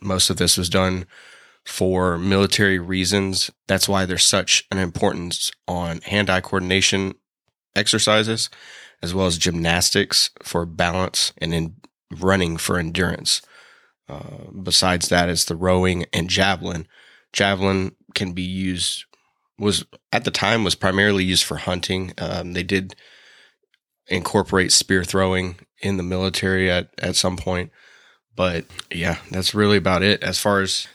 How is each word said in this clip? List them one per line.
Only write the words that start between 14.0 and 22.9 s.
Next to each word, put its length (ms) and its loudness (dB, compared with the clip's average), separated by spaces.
Uh, 420 -14
besides 460 2
that, 200 2
it's 180 0
the 100 -4
rowing 560 2
and 160 -2
javelin. 580 -2
Javelin 640 0
can 180 -4
be 100 -6
used, 640 -4
was, 260 0
at 120 0
the 60 0
time, 320 2
was 120 2
primarily 500 2
used 200 2
for 120 -6
hunting. 640 -4
Um, 340 -6
they 100 -4
did 320 -2